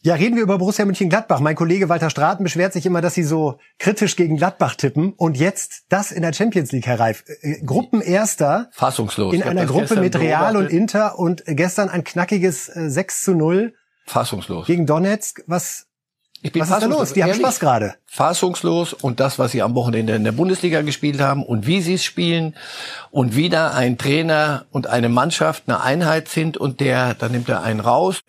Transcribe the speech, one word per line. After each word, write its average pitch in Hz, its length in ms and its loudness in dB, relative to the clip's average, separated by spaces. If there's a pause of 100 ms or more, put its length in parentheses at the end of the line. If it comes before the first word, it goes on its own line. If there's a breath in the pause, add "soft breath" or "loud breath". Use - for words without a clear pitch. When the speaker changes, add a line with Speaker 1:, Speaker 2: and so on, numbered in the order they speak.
Speaker 1:
Ja, 165 100 4
reden 226 200 2
wir 226 80 2
über 196 140 2
Borussia 202 260 0
Mönchengladbach. 185 560 2
Mein 151 160 2
Kollege 170 320 2
Walter 165 220 2
Straten 175 340 0
beschwert 175 300 0
sich 160 120 -4
immer, 180 140 2
dass 170 140 0
sie 175 100 0
so 151 340 0 (220 soft breath)
kritisch 208 380 0
gegen 160 180 2
Gladbach 147 400 0
tippen. 156 380 0
Und 160 240 0
jetzt - 500 -2
das 196 240 0
in 170 120 -4
der 165 100 -2
Champions 190 400 0
League, 123 140 -2
Herr 120 120 0
Reif. 113 240 0 (180)
Äh, 147 220 -6
Gruppenerster 196 1080 0
Speaker 2:
Fassungslos. 107 600 0
Speaker 1:
in 170 60 2
Speaker 2:
Ich - 60 -2
hab 131 60 -2
Speaker 1:
einer 180 100 0
Speaker 2:
das 160 100 0
Speaker 1:
Gruppe 185 140 2
Speaker 2:
gestern 208 160 0
Speaker 1:
mit 180 180 0
Real 165 380 2
und 190 60 2
Speaker 2:
beobachtet. 160 140 0
Speaker 1:
Inter 208 420 0
und 175 260 0
gestern 180 420 0
ein 175 160 -4
knackiges, 180 720 -2
äh, 160 140 -4
sechs 175 340 -4
zu 190 100 2
null 175 420 2 (300)
Speaker 2:
Fassungslos. 95 600 -4
Speaker 1:
gegen 170 180 2
Donetsk. 185 600 -2
Was, - 380 -6 (560)
Speaker 2:
Ich 151 100 -6
bin 170 100 -2
Speaker 1:
was 160 60 0
ist 185 40 0
da 190 100 4
Speaker 2:
fassungslos, 269 260 2
Speaker 1:
los? - 60 -8
Die 190 100 4
haben 175 60 4
Speaker 2:
ehrlich. 220 160 0
Speaker 1:
Spaß 247 160 0
gerade. 113 340 2 (100)
Speaker 2:
Fassungslos. 170 880 0
Und 127 300 -4
das, 135 180 0
was 123 140 2
sie 120 80 0
am 110 140 0
Wochenende 113 380 0
in 107 120 0
der 107 80 0
Bundesliga 170 480 0
gespielt 147 400 -2
haben 139 240 0
und 107 200 -2
wie 175 160 2
sie 170 120 0
es 180 100 -2
spielen 170 520 -2 (560 loud breath)
und 123 260 0
wieder 160 380 0
ein 123 220 0
Trainer 151 720 0
und 131 160 -6
eine 120 200 2
Mannschaft 156 600 0
eine - 140 0
Einheit 160 460 0
sind 160 300 -2
und 135 240 -4
der, 127 320 2
dann 117 180 -4
nimmt 120 160 -2
er 92 160 -2
einen 110 160 -2
raus, 143 480 0